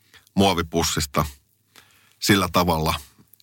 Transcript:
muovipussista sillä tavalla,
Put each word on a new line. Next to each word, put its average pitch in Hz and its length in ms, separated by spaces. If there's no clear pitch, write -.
muovipussista 82 920
sillä 95 340
tavalla, 80 420